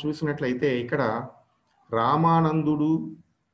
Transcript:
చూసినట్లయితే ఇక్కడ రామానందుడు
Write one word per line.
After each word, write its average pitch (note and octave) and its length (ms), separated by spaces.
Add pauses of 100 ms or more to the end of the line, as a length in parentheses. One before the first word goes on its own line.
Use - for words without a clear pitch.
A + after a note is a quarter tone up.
చూసినట్లయితే C#3+ 760
ఇక్కడ A#2+ 480 (640)
రామానందుడు D#3 1200 (380)